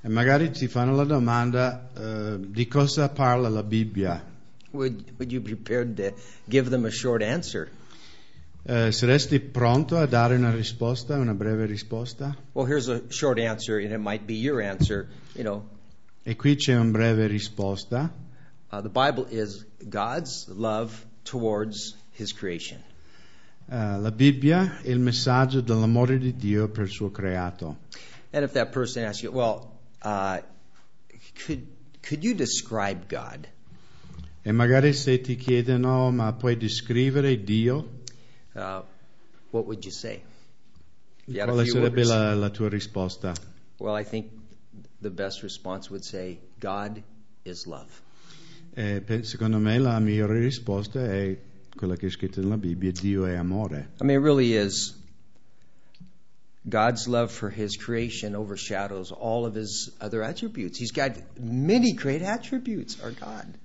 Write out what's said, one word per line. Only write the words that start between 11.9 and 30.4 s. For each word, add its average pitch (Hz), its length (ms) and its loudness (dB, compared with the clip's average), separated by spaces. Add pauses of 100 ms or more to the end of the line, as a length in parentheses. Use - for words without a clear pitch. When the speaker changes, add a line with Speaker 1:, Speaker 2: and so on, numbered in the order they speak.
Speaker 2:
Well, 135 120 0
here's 131 220 2
a 120 220 0
short 131 280 2
answer, 110 400 0
and 104 140 -2
it 110 80 -2
might 107 260 -4
be 110 80 -4
your 120 280 0
answer, 101 460 0 (280)
you 127 80 -6
know. 104 240 -4 (560)
Speaker 1:
E 113 120 -2
qui 143 200 6
c'è 139 200 4
una 113 140 6
breve 110 380 6
risposta. 104 840 -2 (600)
Speaker 2:
Uh, 104 100 -6
the 104 80 -6
Bible 131 400 2
is 107 360 -4 (220)
God's 113 600 -4
love 110 580 -2 (180)
towards 110 720 -2 (220)
his 104 160 -6
creation. - 480 -6 (880)
Speaker 1:
Eh, 127 60 -6
la 107 360 0
Bibbia 143 680 6
è - 80 -6
il 123 100 4
messaggio 127 640 4
dell'amore 117 560 6
di 127 180 0
Dio 104 340 2
per 107 160 -2
il 92 40 -4
suo 98 220 -4
creato. 90 680 -4 (540)
Speaker 2:
And 147 120 2
if 139 100 -2
that 120 180 2
person 120 320 -2
asks 104 200 -4
you, 110 100 -6
"Well, 117 380 0 (320)
uh, 98 360 0 (1040)